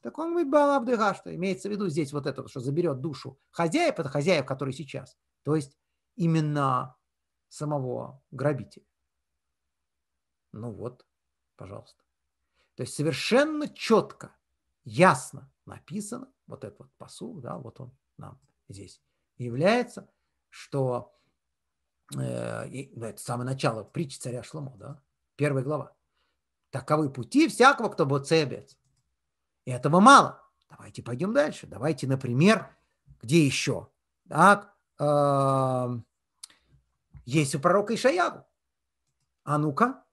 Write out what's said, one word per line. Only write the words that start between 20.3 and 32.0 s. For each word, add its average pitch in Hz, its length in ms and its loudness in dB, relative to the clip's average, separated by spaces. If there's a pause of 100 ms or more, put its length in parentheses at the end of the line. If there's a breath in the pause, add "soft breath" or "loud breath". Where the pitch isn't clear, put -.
что, 123 680 -6 (960)
э, 123 540 -6
и, 135 260 -14
ну, 117 120 -12
это 101 140 -14
самое 123 280 -6
начало 131 340 -2
притчи 143 360 -8
царя 123 240 -10
Шломо, 139 340 -14
да, 110 240 -16 (360)
первая 139 280 0
глава. 135 320 -8 (720)
"Таковы 151 400 2
пути 247 380 2
всякого, 240 400 6
кто - 160 0
боцея 143 400 2
бец". - 320 -10 (880)
И 127 60 -8
этого 143 300 2
мало. 233 420 10 (260)
Давайте - 340 -18
пойдем 151 300 -6
дальше. - 340 -2
Давайте, 143 400 -6